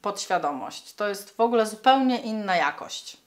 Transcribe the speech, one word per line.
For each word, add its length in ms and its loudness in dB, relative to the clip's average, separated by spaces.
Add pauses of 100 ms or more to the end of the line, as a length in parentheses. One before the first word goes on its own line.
podświadomość. 920 -4
To 140 -4
jest 280 -8
w 40 -12
ogóle 260 4
zupełnie 520 4
inna 380 -4
jakość. 720 -4